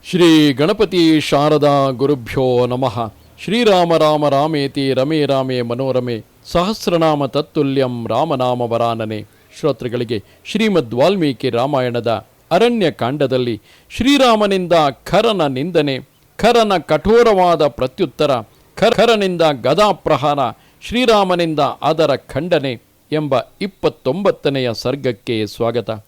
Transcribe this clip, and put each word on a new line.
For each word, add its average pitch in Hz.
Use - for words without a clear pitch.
ಶ್ರೀ 160
ಗಣಪತಿ 165
ಶಾರದಾ 143
ಗುರುಭ್ಯೋ 127
ನಮಃ. 120
ಶ್ರೀರಾಮ 180
ರಾಮ 151
ರಾಮೇತಿ 139
ರಮೇ 143
ರಾಮೇ 131
ಮನೋರಮೆ 123
ಸಹಸ್ರನಾಮ 170
ತತ್ತುಲ್ಯಂ 135
ರಾಮನಾಮ 127
ವರಾನನೆ. 113
ಶ್ರೋತೃಗಳಿಗೆ 123
ಶ್ರೀಮದ್ 180
ವಾಲ್ಮೀಕಿ 147
ರಾಮಾಯಣದ 120
ಅರಣ್ಯ 214
ಕಾಂಡದಲ್ಲಿ 127
ಶ್ರೀರಾಮನಿಂದ 214
ಖರನ 202
ನಿಂದನೆ, 143
ಖರನ 220
ಕಠೋರವಾದ 180
ಪ್ರತ್ಯುತ್ತರ, 143
ಖರ-, 233
ಖರನಿಂದ 196
ಗದಾಪ್ರಹಾರ, 147
ಶ್ರೀರಾಮನಿಂದ 190
ಅದರ 143
ಖಂಡನೆ 139
ಎಂಬ 147
ಇಪ್ಪತ್ತೊಂಬತ್ತನೆಯ 151
ಸರ್ಗಕ್ಕೆ 123
ಸ್ವಾಗತ. 117